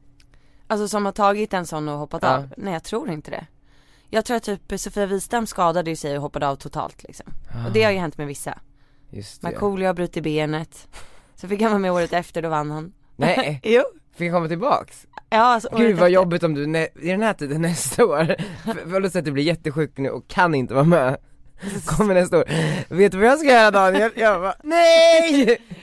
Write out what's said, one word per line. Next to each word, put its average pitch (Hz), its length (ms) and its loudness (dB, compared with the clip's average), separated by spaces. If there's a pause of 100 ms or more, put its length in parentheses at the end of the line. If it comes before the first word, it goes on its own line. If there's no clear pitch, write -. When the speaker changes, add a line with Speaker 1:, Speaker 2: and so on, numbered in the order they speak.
(680)
Speaker 1:
Alltså, 208 220 -2
som 208 160 -2
har 196 80 -2
tagit 208 420 0
en 180 120 -2
sån 156 220 -6
och 147 100 -6
hoppat 151 240 -10
Speaker 2:
Ja. 131 140 2
Speaker 1:
av? 135 200 -6
Nej, 196 160 -8
jag 160 120 -8
tror 247 260 -6
inte 151 200 -10
det. - 160 -10 (640)
Jag 220 140 0
tror 247 120 -4
att 226 60 -4
typ 202 180 -6 (200)
Sofia 202 260 -4
Wistam 202 400 -4
skadade 170 440 -2
ju 160 60 -6
sig 143 200 -6
och 143 60 -6
hoppade 147 260 -4
av 139 80 -4
totalt, - 460 -12
liksom. - 240 -20 (280)
Speaker 2:
Ja. 117 120 -6
Speaker 1:
Och - 60 -6
det 214 100 4
har 214 80 4
ju 196 80 -2
hänt 165 200 -6
med 151 80 -8
vissa. 143 320 -12 (520)
Speaker 2:
Just - 320 -18
det. 170 60 -6
Speaker 1:
Markoolio 190 380 -2
har 185 80 0
brutit 175 280 -6
benet. 156 680 -4 (460)
Så - 140 -18
fick 202 140 -2
han 226 80 2
vara 208 80 2
med 190 140 0
året 170 200 -2
efter, 170 300 -4
då 165 60 -4
vann 151 220 -2
han. 156 220 -10 (240)
Speaker 2:
Nej. 151 440 -2
Speaker 1:
<laughs> - 40 -12
Jo. 233 180 4 (340)
Speaker 2:
Fick 170 140 -4
han 175 100 0
komma 160 80 -4
tillbaks? 175 580 -4 (240)
Speaker 1:
Ja, 226 80 2
alltså, 233 300 4
Speaker 2:
Gud, 226 120 -2
Speaker 1:
året 233 160 4
Speaker 2:
vad 170 120 4
Speaker 1:
efter. 180 60 4
Speaker 2:
jobbigt 180 280 2
om 160 120 0
du, 143 120 -4
nä-, 160 220 -2 (140)
i 160 60 -6
den 190 140 -2
här 220 120 0
tiden 147 280 -6
nästa 175 440 0
år. 160 180 2
Speaker 1:
<laughs> 175 400 -4
Speaker 2:
För, 196 260 -8
för 190 100 0
låt 190 120 -2
säga 180 80 -2
att 151 40 -4
du 147 80 -6
blir 139 120 -2
jättesjuk 156 540 -4
nu 135 120 -4
och 117 180 -12
kan 165 260 2
inte 127 200 -2
vara 135 100 4
med. 147 320 4 (720)
Kommer 196 280 2
nästa 180 240 4
år. 139 60 2 (500)
"Vet 190 180 4
du 185 60 -6
vad 208 80 4
jag 269 120 6
ska 311 100 -2
göra, 226 220 8
Daniel?" 196 460 4
Jag 214 240 2
bara, 185 220 -4
"Nej!" 330 960 6 (240)